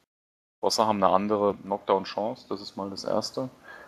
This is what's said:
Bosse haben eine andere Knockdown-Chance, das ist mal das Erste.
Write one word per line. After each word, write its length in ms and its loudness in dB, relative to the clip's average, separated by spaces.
Bosse 260 2
haben 160 2
eine 100 6
andere 420 2
Knockdown-Chance, 920 -2
das 140 -8
ist 160 -14
mal 120 -6
das 140 -12
Erste. 460 -2